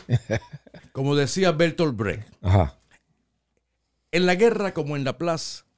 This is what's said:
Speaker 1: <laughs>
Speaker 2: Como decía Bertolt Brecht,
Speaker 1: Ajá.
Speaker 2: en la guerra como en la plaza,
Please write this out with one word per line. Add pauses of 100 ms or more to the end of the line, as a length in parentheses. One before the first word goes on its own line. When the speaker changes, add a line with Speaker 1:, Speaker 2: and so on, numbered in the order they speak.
Speaker 1:
<laughs>
Speaker 2:
Como
decía
Bertolt
Brecht, (140)
Speaker 1:
Ajá. (1300)
Speaker 2:
en
la
guerra
como
en
la
plaza, (120)